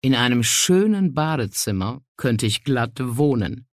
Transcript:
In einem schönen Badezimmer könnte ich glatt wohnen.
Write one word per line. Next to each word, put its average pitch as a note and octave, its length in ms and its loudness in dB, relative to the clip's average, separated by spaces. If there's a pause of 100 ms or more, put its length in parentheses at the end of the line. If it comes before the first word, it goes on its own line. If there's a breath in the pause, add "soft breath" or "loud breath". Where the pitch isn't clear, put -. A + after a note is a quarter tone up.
In C3 140 2
einem A#2+ 280 2
schönen F#3+ 680 2
Badezimmer B2 880 -2 (160)
könnte A#2 280 0
ich G#2+ 180 -2
glatt A#2+ 360 -2
wohnen. B2+ 760 -2